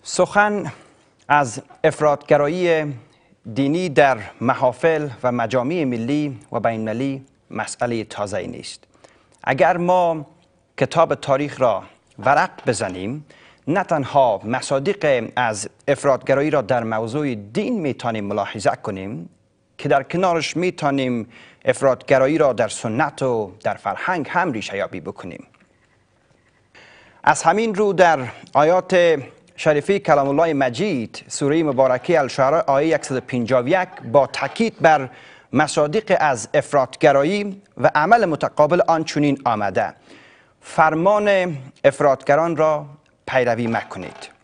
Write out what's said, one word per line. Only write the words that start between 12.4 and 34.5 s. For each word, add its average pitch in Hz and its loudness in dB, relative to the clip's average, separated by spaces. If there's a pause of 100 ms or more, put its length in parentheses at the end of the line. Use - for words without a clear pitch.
بزنیم، 110 -4 (420)
نه 180 0
تنها 135 0
مصادیق 135 -2
از 110 -2 (180)
افراطگرایی 139 0
را 143 2
در 117 -2
موضوع 113 -4
دین 175 -6
می‌توانیم 117 -4
ملاحظه 101 -2 (120)
کنیم، 107 -10 (480)
که 143 -6
در 139 2
کنارش 170 -2
می‌توانیم 139 -2 (380)
افراطگرایی 131 2
را 143 4
در 110 0
سنت 120 -4
و 113 -2 (120)
در 107 -2
فرهنگ 135 -6
هم 175 -2
ریشه 98 -8
یابی 92 -6
بکنیم. 87 -14 (1800)
از - 2
همین 202 2
رو 202 2
در 165 6 (340)
آیات 170 4 (380)
شریفه 160 2
کلام 143 2
الله 156 2
مجید، 135 -2
سورهٔ 151 0
مبارکه 131 2
الشعراء، 139 2
آیهٔ 147 0
صد 135 -6
و 120 -4
پنجاه 123 0
و 120 -4
یک، 185 0 (220)
با 135 4
تاکید 214 -4